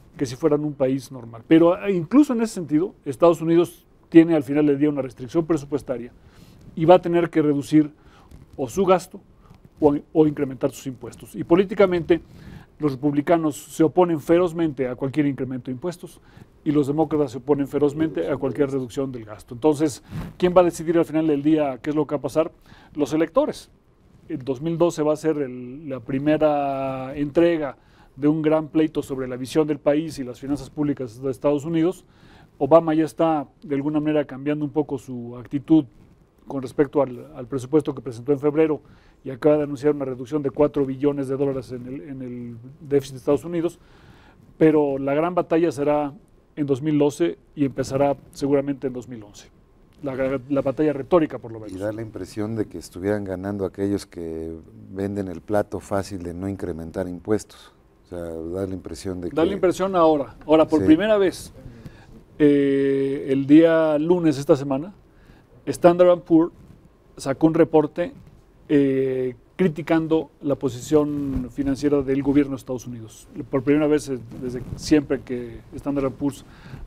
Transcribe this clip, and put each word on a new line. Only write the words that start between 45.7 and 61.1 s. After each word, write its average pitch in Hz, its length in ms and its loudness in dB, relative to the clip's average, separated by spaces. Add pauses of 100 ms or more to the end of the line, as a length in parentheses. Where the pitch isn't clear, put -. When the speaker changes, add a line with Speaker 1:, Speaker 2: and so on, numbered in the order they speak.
Speaker 1:
será 143 420 -2 (420)
en 151 100 -4
dos 135 160 -2
mil 151 160 0
doce 147 400 0 (180)
y 151 100 -2
empezará 135 520 -2 (160)
seguramente 139 540 -2
en 127 60 -6
dos 123 140 -12
mil 120 160 -16
once. - 260 -20 (540)
La, 131 360 -4 (100)
la 139 120 2
batalla 135 320 0
retórica, 139 440 0
por 113 140 -16
lo 113 80 -14
menos. 104 140 -12
Speaker 2:
Y 92 40 -10
da 101 160 -2
la 107 80 -8
impresión 107 540 -6
de 107 100 -2
que - 140 -10
estuvieran 101 440 -4
ganando 95 420 -6
aquellos 98 420 -4
que 80 440 -10 (400)
venden 98 360 -4
el 82 140 -10
plato 104 380 -2
fácil 95 440 -6
de 85 100 -8
no 92 160 -8
incrementar 87 580 -8
impuestos. 90 640 -6 (340)
O - 40 -20
sea, 87 100 -12
da 85 460 -8
la 95 80 -8
impresión 90 480 -10
de 87 80 -8
Speaker 1:
Da 151 140 -2
Speaker 2:
que 170 40 2
Speaker 1:
la 190 60 -2
impresión 185 420 -2
ahora. 156 400 2 (100)
Ahora, 156 220 4
por 156 120 0
Speaker 2:
Sí. 147 80 0
Speaker 1:
primera 202 300 2